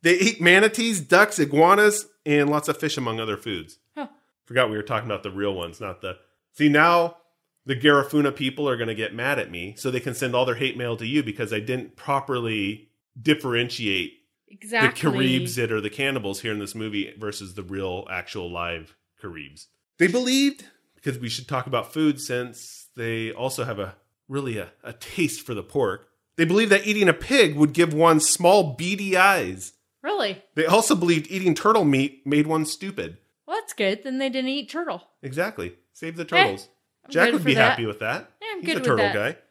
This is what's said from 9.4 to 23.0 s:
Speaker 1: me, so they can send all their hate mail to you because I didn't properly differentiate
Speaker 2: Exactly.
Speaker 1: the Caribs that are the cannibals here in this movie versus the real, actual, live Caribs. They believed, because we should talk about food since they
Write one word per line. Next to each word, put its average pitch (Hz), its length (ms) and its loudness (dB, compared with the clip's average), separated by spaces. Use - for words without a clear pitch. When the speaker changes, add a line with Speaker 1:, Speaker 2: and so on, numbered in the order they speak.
Speaker 1:
me, 101 260 -10
so 135 140 -4
they 127 80 -4
can 120 160 -8
send 123 200 -4
all 127 100 2
their 123 100 -2
hate 131 220 -4
mail 120 200 -6
to 113 80 -10
you 143 160 0
because 113 320 -6
I 110 60 -2
didn't 123 360 -8
properly 113 920 -4
differentiate 120 920 -2
Speaker 2:
Exactly. 220 420 -2
Speaker 1:
the 233 60 -8
Caribs 127 380 0
that 113 160 -2
are 107 100 -2
the 104 100 -4
cannibals 127 500 -4
here 113 100 -6
in 104 80 -4
this 98 160 -10
movie 107 440 -6
versus 101 340 -10
the 98 100 -12
real, 95 460 -8
actual, 90 420 -10
live 85 440 -8
Caribs. 80 460 -16
They 175 80 4
believed, 262 580 0
because 127 240 -8
we 123 100 -8
should 123 180 -10
talk 139 200 -6
about 123 260 -4
food 156 260 0
since - 760 -10
they 113 360 -6